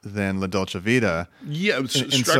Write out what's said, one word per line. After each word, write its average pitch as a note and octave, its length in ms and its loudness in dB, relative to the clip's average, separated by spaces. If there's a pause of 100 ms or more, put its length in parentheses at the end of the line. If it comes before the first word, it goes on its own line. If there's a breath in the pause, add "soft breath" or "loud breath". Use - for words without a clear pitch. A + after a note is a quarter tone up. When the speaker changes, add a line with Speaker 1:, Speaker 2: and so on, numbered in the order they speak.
Speaker 1:
than G2 360 -2
La F#2+ 80 0
Dolce F#2+ 320 -2
Vita. F#2+ 480 2 (180)
Speaker 2:
Yeah, D#3+ 340 -2
it's C3+ 160 -2
Speaker 1:
in, B2+ 100 0
in C#3+ 60 -6
so B2+ 280 2